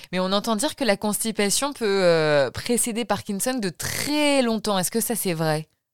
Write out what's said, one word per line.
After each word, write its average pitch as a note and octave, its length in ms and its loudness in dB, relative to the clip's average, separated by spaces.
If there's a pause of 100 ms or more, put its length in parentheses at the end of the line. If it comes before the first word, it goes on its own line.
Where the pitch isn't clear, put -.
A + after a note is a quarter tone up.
(120)
Mais F3+ 80 -2
on F#3 120 0
entend G#3+ 240 0
dire C4+ 200 -2
que - 80 -2
la G3+ 140 2
constipation G#3+ 760 0
peut, A#3 140 -4
euh, D#3+ 640 4
précéder A#3 560 -2
Parkinson G#3 520 -2
de G3 120 -2
très C#4+ 720 0
longtemps. G#3+ 360 0
Est-ce F3+ 120 -2
que A3+ 100 -2
ça, A3+ 140 -2
c'est F#3+ 180 -2
vrai ? D#3 360 0 (260)